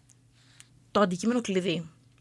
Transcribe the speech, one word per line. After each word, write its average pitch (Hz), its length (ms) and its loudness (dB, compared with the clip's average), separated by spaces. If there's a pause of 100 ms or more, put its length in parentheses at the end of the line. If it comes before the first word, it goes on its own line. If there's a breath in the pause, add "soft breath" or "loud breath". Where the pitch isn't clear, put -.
(920 soft breath)
το - 80 2
αντικείμενο 208 420 2
κλειδί, 180 480 -2 (320)